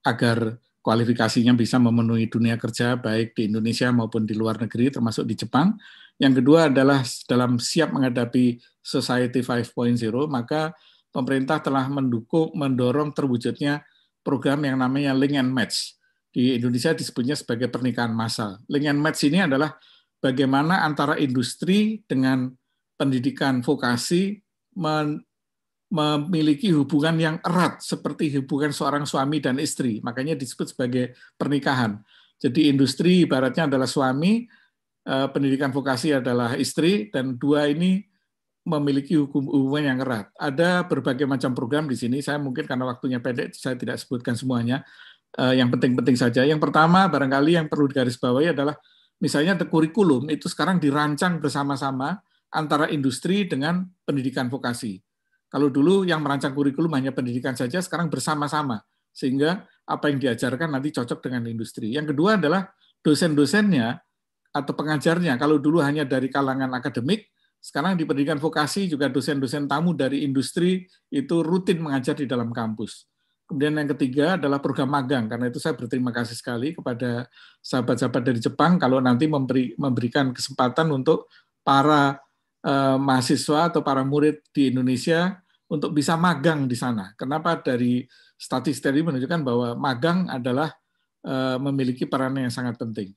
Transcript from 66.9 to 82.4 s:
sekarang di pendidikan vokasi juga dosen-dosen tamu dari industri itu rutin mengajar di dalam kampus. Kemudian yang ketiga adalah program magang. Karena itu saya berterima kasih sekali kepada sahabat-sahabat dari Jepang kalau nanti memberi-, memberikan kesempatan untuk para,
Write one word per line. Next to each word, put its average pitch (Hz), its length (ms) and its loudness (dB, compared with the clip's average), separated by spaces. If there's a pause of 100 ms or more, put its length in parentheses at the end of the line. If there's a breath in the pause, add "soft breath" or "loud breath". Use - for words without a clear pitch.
sekarang 175 360 -2
di 156 80 0
pendidikan 143 320 0
vokasi 156 480 0
juga 143 240 -2
dosen-dosen 139 560 -2
tamu 156 240 0
dari 139 320 -2
industri 170 640 0 (240 soft breath)
itu 151 320 -2
rutin 180 400 0
mengajar 143 320 -2
di 139 120 -4
dalam 120 280 -4
kampus. 110 560 -8 (360)
Kemudian 151 280 -2
yang 147 160 -2
ketiga 147 480 0
adalah 143 240 -2
program 135 280 -2
magang. 131 360 0
Karena 120 240 -4
itu 123 80 -10
saya 156 160 -4
berterima 123 400 -4
kasih 120 240 -4
sekali 127 360 -6
kepada 120 520 -6 (360 soft breath)
sahabat-sahabat 123 600 -2
dari 127 160 0
Jepang 151 400 2
kalau 131 200 2
nanti 127 280 2
memberi-, 131 520 0
memberikan 127 520 0
kesempatan 131 640 0
untuk 131 360 0 (320 soft breath)
para, 139 600 4 (400)